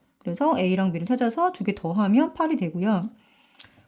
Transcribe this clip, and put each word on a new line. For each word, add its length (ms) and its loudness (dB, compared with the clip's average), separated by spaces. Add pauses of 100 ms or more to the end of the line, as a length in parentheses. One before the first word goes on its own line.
(200)
그래서 400 0
A랑 320 2
B를 160 -4
찾아서 460 0
두 100 -8
개 120 0
더하면 580 2
팔이 240 0
되고요. 520 -2 (760)